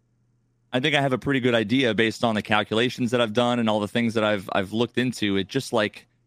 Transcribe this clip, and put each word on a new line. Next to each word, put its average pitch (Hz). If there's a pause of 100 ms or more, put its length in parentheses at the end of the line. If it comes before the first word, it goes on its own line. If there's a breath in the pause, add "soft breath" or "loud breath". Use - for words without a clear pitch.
(720)
I 127
think 147
I 143
have 139
a 123
pretty 135
good 120
idea 113
based 110
on 113
the 101
calculations 113
that 123
I've 110
done 120
and 113
all 107
the 104
things 117
that 110
I've, 104
I've 98
looked 117
into. 107
It 95
just, -
like, 107 (220)